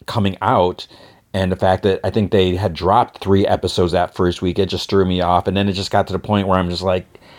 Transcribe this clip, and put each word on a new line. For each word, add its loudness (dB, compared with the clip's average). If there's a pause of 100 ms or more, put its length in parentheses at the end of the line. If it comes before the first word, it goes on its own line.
coming -2
out. 2 (480)
And -2
the -2
fact 0
that 0
I -2
think -2
they 2
had -4
dropped 0
three 2
episodes 0
that -2
first -2
week, -2
it 0
just -8
threw 4
me 0
off. 2
And 0
then 2
it -2
just -6
got 0
to -8
the -4
point 0
where 2
I'm -2
just -6
like, -2 (320)